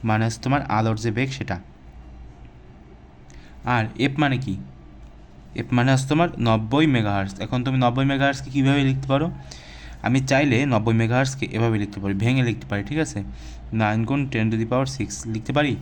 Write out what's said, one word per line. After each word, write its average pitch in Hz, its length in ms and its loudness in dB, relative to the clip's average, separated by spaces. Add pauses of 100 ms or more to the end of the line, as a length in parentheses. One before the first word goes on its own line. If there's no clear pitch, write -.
মানে 110 220 2
হচ্ছে 113 160 -2
তোমার 139 200 2
আলোর 110 340 0
যে 110 160 -2
বেগ, 123 200 -2
সেটা। - 280 -6 (2000)
আর 117 200 2 (140)
এফ 139 180 2
মানে 139 200 2
কি? 95 200 -4 (960)
এফ 120 160 -6
মানে 123 200 4
হচ্ছে 135 160 2
তোমার 160 220 4 (100)
নব্বই 113 480 2
মেগাহার্জ। 101 540 0
এখন 123 220 -4
তুমি 131 140 0
নব্বই 127 280 2
মেগাহার্জকে 139 460 0
কীভাবে 139 320 4
লিখতে 135 240 0
পারো? 147 240 2 (720)
আমি 127 160 4
চাইলে 135 460 4
নব্বই 113 280 2
মেগাহার্জকে 120 520 2
এভাবে 113 340 2
লিখতে 101 200 -4
পারি, 98 140 -2
ভেঙে 120 300 2
লিখতে 113 240 -2
পারি, 101 160 -2
ঠিক 147 140 -4
আছে? 147 260 -2 (500)
নাইন 110 320 2
গুণ 135 220 0
টেন 110 240 0
to 117 40 0
the 113 100 0
power 131 320 0
six 101 100 -2 (180)
লিখতে 110 280 -4
পারি? 143 280 2